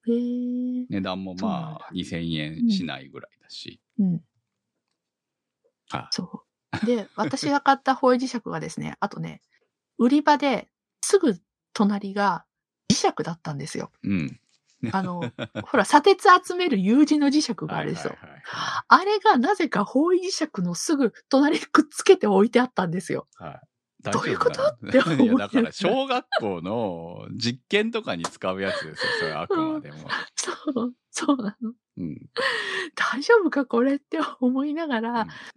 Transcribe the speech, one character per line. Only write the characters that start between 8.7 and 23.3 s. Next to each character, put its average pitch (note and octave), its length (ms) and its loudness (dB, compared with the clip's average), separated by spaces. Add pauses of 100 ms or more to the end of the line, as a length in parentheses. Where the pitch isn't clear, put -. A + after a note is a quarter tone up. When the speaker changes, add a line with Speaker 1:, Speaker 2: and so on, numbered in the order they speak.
Speaker 1:
す - 100 -10
ね、 D3 160 -8
<laughs> - 40 -18
あ G3+ 100 -2
と - 100 -12
ね、 D#3+ 220 -12 (560)
売 A#3 100 4
り D4 140 4
場 D4 160 6
で C4 320 -2 (320)
す - 160 4
ぐ A#3 200 2 (360)
隣 G3+ 400 0
が G3+ 320 0 (440)
磁 - 40 6
石 - 280 0
だ E3+ 100 -4
っ E3+ 80 -12
た D#3 120 -8
ん C#3 60 -8
で C#3+ 80 -10
す - 100 -12
よ。 - 160 -10 (100)
Speaker 2:
う G2+ 120 -2
ん。 D2 260 -4 (520)
Speaker 1:
あ F#3+ 100 -2
の、 F3+ 180 -6
Speaker 2:
<laughs> A2+ 460 -8
Speaker 1:
ほ - 100 -2
ら、 G3+ 80 4
砂 D4 160 6
鉄 G4 260 4 (160)
集 F4+ 120 -10
め F4+ 160 0
る G#3 80 2
U A3+ 260 6
字 D4+ 140 2
の C#4+ 100 4
磁 D4 120 2
石 A#3+ 140 -4
が D#3+ 220 -8
あ D#3 80 -4
る - 60 -4
で E3+ 60 -4
し - 100 -10
ょ。 - 20 -4
Speaker 2:
は - 60 -8
い - 40 -18
は - 100 -20
い - 20 -20
は C#3+ 60 -20
い - 60 -20
は - 380 -6
い。 - 80 -20
Speaker 1:
あ E4 160 8
れ G#4 140 2
が G#4 180 6
な D4+ 180 2
ぜ E4+ 140 0
か - 160 0
方 E4 300 2
位 F4+ 60 2
磁 F4+ 80 -6
石 D#4+ 200 -4 (140)
の F3 120 -2
す D#4 220 -2
ぐ B3 160 2 (160)
隣 C#4 320 4
に - 60 -12
く - 160 4
っ - 80 0
つ - 120 -12
け F#4+ 140 10
て G#3+ 100 -2
置 G3+ 200 6
い - 40 -2
て B3+ 120 4
あ - 20 2
っ - 80 -6
た F#3+ 140 -2
ん E3 40 -4
で F3 120 -4
す D3 100 -8
よ。 C3+ 220 -6